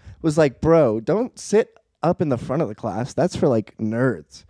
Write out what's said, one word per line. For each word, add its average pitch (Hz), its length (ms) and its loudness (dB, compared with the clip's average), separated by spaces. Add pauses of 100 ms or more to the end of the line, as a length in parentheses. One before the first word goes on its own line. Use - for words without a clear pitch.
(220)
was 156 160 0
like, 147 220 2
"Bro, 151 400 4
don't 135 380 -4
sit - 360 -2 (280)
up 175 180 0
in 165 80 0
the 123 100 0
front 139 240 -4
of 113 60 -2
the 107 60 -10
class. 113 400 -6
That's 170 200 0
for, 175 140 2
like, 113 300 0
nerds. 110 720 -4